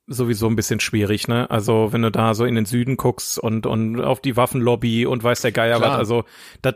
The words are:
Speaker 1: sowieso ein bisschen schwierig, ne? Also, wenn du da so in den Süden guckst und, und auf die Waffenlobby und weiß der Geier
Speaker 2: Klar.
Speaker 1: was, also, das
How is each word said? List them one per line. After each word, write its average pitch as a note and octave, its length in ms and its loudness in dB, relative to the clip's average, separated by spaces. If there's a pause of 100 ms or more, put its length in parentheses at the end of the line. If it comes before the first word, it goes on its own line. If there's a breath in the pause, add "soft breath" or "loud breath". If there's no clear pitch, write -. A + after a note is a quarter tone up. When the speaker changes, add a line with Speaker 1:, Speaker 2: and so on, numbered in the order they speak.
Speaker 1:
sowieso A2+ 420 0
ein A2+ 80 2
bisschen A2 240 -2
schwierig, G#2 480 0
ne? A#2+ 220 0
Also, A2 420 2
wenn A2+ 100 0
du A2+ 80 2
da A2+ 240 2
so A2+ 100 0
in A#2+ 100 2
den A2 120 2
Süden A#2+ 320 -2
guckst - 400 -2
und, A2 260 -2
und A2+ 380 -2
auf C3 180 0
die B2+ 160 -2
Waffenlobby A#2+ 720 2
und B2 180 -2
weiß A#2+ 160 2
der A#2 120 0
Geier A#2 260 2
Speaker 2:
Klar. A2+ 140 2
Speaker 1:
was, B2+ 60 0
also, A#2 260 0 (360 loud breath)
das C3 160 0